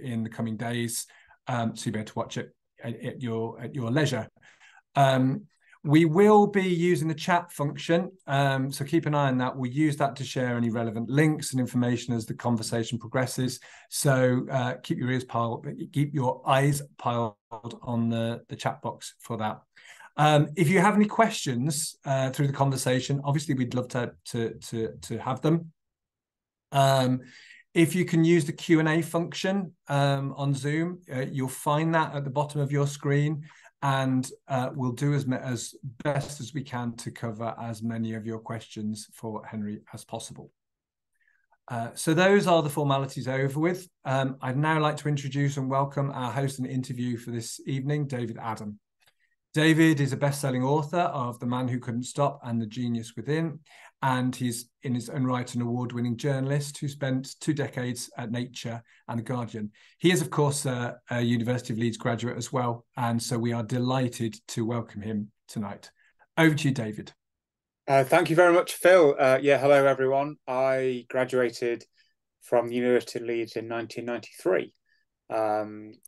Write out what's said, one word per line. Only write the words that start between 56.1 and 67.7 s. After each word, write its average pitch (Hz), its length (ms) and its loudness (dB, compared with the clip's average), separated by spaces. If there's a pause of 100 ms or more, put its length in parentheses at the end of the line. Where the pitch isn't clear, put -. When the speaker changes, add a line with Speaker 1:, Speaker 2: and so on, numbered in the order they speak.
Speaker 1:
journalist 139 600 -2
who 147 120 -6
spent 131 500 -6
two 160 140 -2
decades 123 640 -4
at 117 140 -8
Nature 120 520 -8 (240)
and 120 100 -6
The 113 60 -6
Guardian. 113 480 -6 (260)
He 170 140 4
is, 180 100 4
of 156 80 -4
course, 147 360 0
uh, 123 300 -4 (140)
a 120 120 -2
University 120 500 0
of 107 80 -4
Leeds 113 160 0
graduate 117 400 -4
as 120 160 -8
well, 120 340 -4 (120)
and 117 260 0
so 120 160 -2
we 117 140 0
are 117 100 -2
delighted 123 720 -2 (140)
to 117 160 -2
welcome 113 360 -4
him 104 300 -4 (160)
tonight. 101 420 -10 (480)
Over 160 160 6
to 147 140 0
you, 139 60 2
David. 107 400 -6 (720)